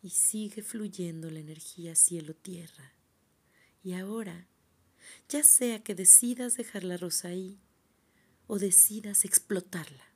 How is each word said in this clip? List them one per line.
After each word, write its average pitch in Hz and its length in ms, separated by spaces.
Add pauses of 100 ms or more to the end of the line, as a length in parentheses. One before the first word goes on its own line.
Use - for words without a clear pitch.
Y 185 80
sigue 214 520
fluyendo 170 680
la 156 100
energía 160 540
cielo-tierra. 160 1000 (880)
Y 185 100
ahora, 190 560 (800)
ya 294 140
sea 233 400
que 208 120
decidas 240 640
dejar 214 260
la 180 140
rosa 175 320
ahí 185 300 (920)
o 208 100
decidas 202 680
explotarla 180 800 (120)